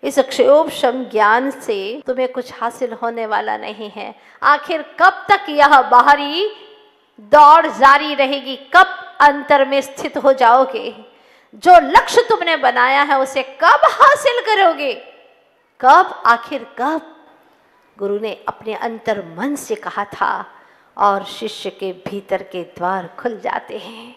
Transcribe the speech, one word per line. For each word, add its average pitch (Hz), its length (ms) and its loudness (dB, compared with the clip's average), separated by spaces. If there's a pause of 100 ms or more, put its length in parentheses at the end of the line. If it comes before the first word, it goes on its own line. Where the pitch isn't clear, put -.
इस - 180 -6
क्षोभ 277 500 2
शम 254 340 -4
ज्ञान 220 460 0
से 226 560 -10
तुम्हें 254 220 -4
कुछ 254 260 -12
हासिल 233 380 -8
होने 233 340 -8
वाला 214 300 -4
नहीं 214 340 -12
है। 208 240 -16 (280)
आखिर 294 400 -2 (180)
कब 359 280 2
तक 392 200 0
यह 294 340 4
बाहरी 285 680 2 (840)
दौड़ 302 360 6
जारी 285 460 2
रहेगी? 269 420 -4 (180)
कब 370 120 6 (340)
अंतर 285 440 2
में 269 160 -2
स्थित - 360 -10
हो 269 160 2
जाओगे? 240 600 0 (600)
जो 339 280 6
लक्ष्य 302 460 2
तुमने 339 280 -2
बनाया 254 460 0
है 285 160 0
उसे 269 240 -4 (180)
कब 605 320 4
हासिल 523 540 2
करोगे? 330 460 0 (880)
कब, 320 460 2
आखिर 233 400 -2 (120)
कब?" 302 360 -8 (840)
गुरु 202 220 -6
ने 214 180 -8 (120)
अपने 220 260 -10
अंतर 220 480 -8 (160)
मन 277 180 -6
से 233 200 -8
कहा 202 340 -8
था 202 360 -6 (500)
और 196 320 0
शिष्य - 420 -12
के 190 220 -10 (140)
भीतर 196 360 -8
के 185 200 -14 (140)
द्वार 180 320 -6 (100)
खुल 226 220 -8
जाते - 380 -8
हैं। 226 380 -20